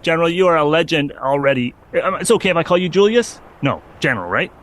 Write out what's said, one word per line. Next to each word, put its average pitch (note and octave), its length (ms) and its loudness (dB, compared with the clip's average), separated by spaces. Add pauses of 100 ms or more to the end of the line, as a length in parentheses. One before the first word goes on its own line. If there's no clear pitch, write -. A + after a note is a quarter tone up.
General, E3+ 260 0
you F3 180 0
are F3 100 4
a D#3 80 2
legend D3+ 480 0
already. C3+ 600 -2 (280)
Um, F#3+ 120 -2
it's - 160 -6
okay G3+ 200 2
if F3 60 0
I E3+ 60 0
call F3+ 160 0
you F#3 100 0
Julius? G#3 520 0 (220)
No, A#2 200 -2 (180)
General, A2+ 280 -2
right? C3 220 -2 (120)